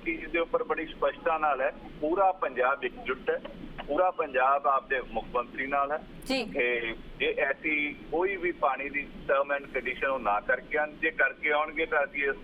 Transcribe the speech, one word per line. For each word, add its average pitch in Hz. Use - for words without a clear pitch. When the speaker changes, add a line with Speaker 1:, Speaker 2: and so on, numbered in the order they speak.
Speaker 1:
ਚੀਜ਼ 160
ਦੇ 165
ਉੱਪਰ 160
ਬੜੀ 156
ਸਪਸ਼ਟਤਾ 151
ਨਾਲ 147
ਹੈ, 135
ਪੂਰਾ 185
ਪੰਜਾਬ 131
ਇਕਜੁੱਟ 123
ਹੈ, -
ਪੂਰਾ 180
ਪੰਜਾਬ 139
ਆਪਦੇ 135
ਮੁੱਖ 117
ਮੰਤਰੀ 123
ਨਾਲ 139
ਹੈ। 156
Speaker 2:
ਜੀ। 262
Speaker 1:
ਤੇ 120
ਜੇ 139
ਐਸੀ 147
ਕੋਈ 190
ਵੀ 175
ਪਾਣੀ 139
ਦੀ 147
term 139
and 139
condition 127
ਉਹ 131
ਨਾ 104
ਕਰਕੇ -
ਆਉਣ, 151
ਜੇ 160
ਕਰਕੇ 147
ਆਉਣਗੇ 151
ਤਾਂ 151
ਅਸੀਂ 143
ਇਸ 139